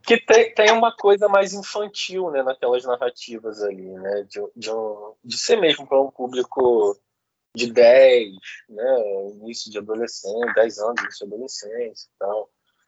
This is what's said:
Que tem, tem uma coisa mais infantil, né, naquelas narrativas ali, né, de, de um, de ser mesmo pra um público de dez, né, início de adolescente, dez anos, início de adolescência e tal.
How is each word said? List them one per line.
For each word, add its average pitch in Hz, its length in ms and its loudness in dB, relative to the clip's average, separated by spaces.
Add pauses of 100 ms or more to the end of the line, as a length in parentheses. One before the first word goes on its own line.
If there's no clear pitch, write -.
Que 233 120 4
tem, 226 360 4
tem 214 180 4
uma 226 240 2
coisa 202 340 2
mais 196 240 2
infantil, 196 760 -8
né, 139 140 -2
naquelas 127 400 -2
narrativas 117 800 -8
ali, 95 260 -8
né, 98 400 -8
de, 104 120 -12 (140)
de 110 140 -12
um, 107 440 -8 (100)
de 120 140 -10
ser - 180 2
mesmo 151 320 0
pra 135 140 2
um 135 100 -2
público 123 880 0 (560)
de 123 160 -6
dez, 120 640 6 (340)
né, 120 300 -2 (420)
início 113 300 -14
de 104 60 -8
adolescente, 110 800 -6
dez 110 220 0
anos, 110 240 -4
início - 240 -12
de 101 80 -14
adolescência 113 800 -12
e - 60 -20
tal. 101 300 -6 (380)